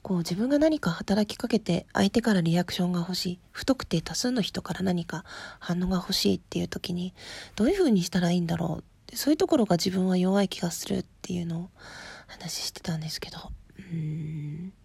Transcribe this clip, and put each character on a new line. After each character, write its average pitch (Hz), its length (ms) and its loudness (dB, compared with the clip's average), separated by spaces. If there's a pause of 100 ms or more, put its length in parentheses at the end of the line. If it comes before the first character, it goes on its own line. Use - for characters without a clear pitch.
こ - 140 -4
う、 175 40 2
自 170 180 -2
分 226 120 0
が 285 120 4
何 311 180 4
か 175 140 0
働 208 340 0
き - 100 -10
か 240 120 -6
け 220 100 2
て 175 340 0
相 202 160 4
手 226 140 2
か 220 120 4
ら 185 60 4
リ 165 160 2
ア 180 60 2
ク 180 100 -4
シ - 100 -2
ョ 175 40 2
ン 180 60 0
が 175 80 0
欲 180 160 -4
し - 140 -4
い、 180 100 -10 (100)
不 - 160 -8
特 262 180 2
定 165 160 0
多 170 140 -10
数 247 160 0
の 247 120 0
人 - 200 -4
か - 120 -6
ら - 80 -4
何 175 240 0
か - 180 -8 (340)
反 175 240 -2
応 180 60 0
が 185 80 2
欲 180 160 -2
し 202 220 4
い - 20 0
っ - 40 -8
て - 200 -6
い - 20 0
う 170 60 -2
時 - 240 -6
に、 180 220 -4 (420)
ど 208 80 4
う 254 40 6
い 359 40 4
う 403 40 2
風 349 140 4
に 185 140 6
し - 60 -6
た 185 100 2
ら 170 100 4
い 175 60 4
い 180 40 4
ん 170 60 0
だ 165 100 -2
ろ 165 220 -2
う - 0 -
っ - 60 -14 (220)
て、 - 100 -14
そ - 140 0
う - 20 8
い - 20 8
う - 20 2
と 349 120 4
こ 330 80 6
ろ 233 80 6
が 175 100 4
自 175 160 2
分 185 160 2
は 185 100 4
弱 190 280 4
い 190 40 0
気 - 120 -8
が 170 100 0
す - 180 -8
る 196 100 0
っ 185 60 -6 (180)
て - 100 -8
い 180 100 -2
う 170 40 -4
の 165 160 -4
を 190 80 -12 (580)
話 - 240 -12
し - 180 -6
て - 100 -16
た 160 160 -4
ん 156 40 -4
で 156 100 -6
す - 100 -8
け - 120 -12
ど、 - 60 -14 (380)
う 190 60 -16
ー 180 140 -8
ん。 156 760 -6 (120)